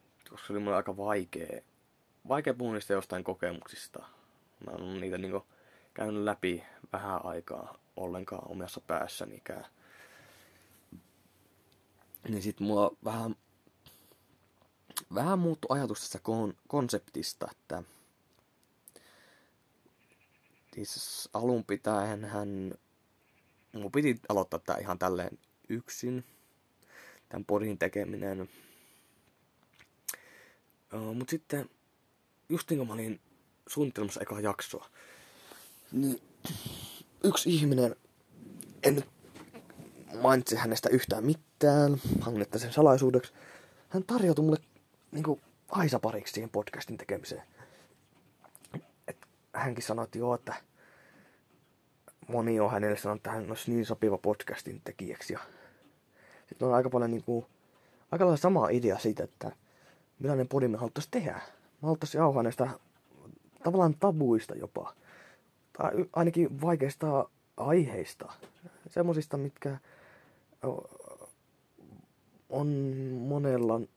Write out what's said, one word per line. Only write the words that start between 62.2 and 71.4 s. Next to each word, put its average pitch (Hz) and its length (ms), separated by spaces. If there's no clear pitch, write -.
näistä 120 260
tavallaan 175 360
tabuista 139 560
jopa. - 380
Tai - 180
y-, 180 180
ainakin 165 480
vaikeista 147 680
aiheista. 135 760
Semmosista, 165 480
mitkä 139 400
o-, - 640